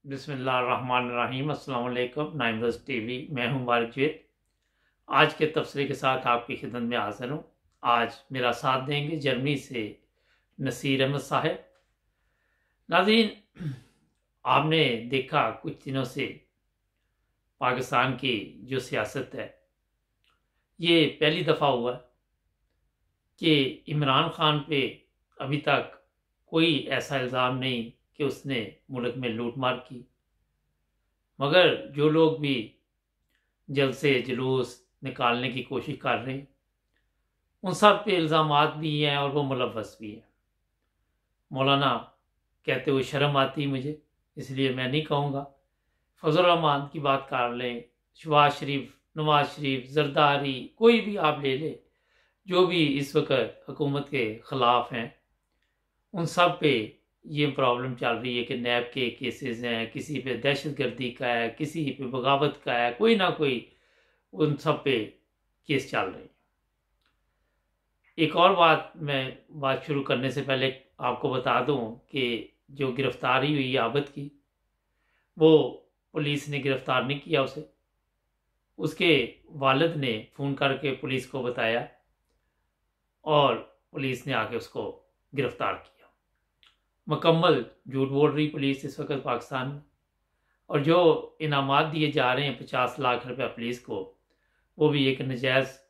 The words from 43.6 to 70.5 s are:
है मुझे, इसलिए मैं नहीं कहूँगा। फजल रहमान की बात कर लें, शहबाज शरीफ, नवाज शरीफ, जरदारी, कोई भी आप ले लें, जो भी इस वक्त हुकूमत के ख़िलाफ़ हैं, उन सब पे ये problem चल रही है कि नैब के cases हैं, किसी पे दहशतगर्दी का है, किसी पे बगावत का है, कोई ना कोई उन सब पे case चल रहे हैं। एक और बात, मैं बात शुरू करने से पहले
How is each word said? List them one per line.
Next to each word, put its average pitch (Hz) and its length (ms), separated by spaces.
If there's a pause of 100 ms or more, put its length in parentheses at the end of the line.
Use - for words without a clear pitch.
है 139 60
मुझे, 139 360 (340)
इसलिए 135 360
मैं 127 180
नहीं 151 120
कहूँगा। 143 440 (760)
फजल 165 220
रहमान 156 500
की 165 60
बात 135 300
कर 120 240
लें, 120 300 (320)
शहबाज 147 360
शरीफ, 139 460 (200)
नवाज 151 280
शरीफ, 135 420
जरदारी, 143 880
कोई 226 240
भी 202 140
आप 151 280
ले 131 140
लें, 151 220 (680)
जो 180 200
भी 170 180
इस 139 300
वक्त 139 540
हुकूमत 139 420
के 113 240
ख़िलाफ़ 123 600
हैं, 117 200 (960)
उन 170 120
सब 175 340
पे 120 360 (300)
ये 147 220
problem 127 480
चल 127 120
रही 120 300
है 117 60
कि - 140
नैब 120 360
के 123 160
cases 117 540
हैं, 113 280
किसी 135 280
पे 131 160
दहशतगर्दी 131 760
का 127 160
है, 117 220
किसी 147 500
पे 131 60
बगावत 135 600
का 131 80
है, 120 200
कोई 226 220
ना 185 140
कोई 139 420 (600)
उन 151 220
सब 147 280
पे 117 220 (600)
case 135 240
चल 120 80
रहे 92 220
हैं। - 80 (1900)
एक 156 180
और 180 200
बात, 165 420
मैं 135 400 (140)
बात 135 320
शुरू 139 180
करने 131 300
से 143 100
पहले 131 400 (180)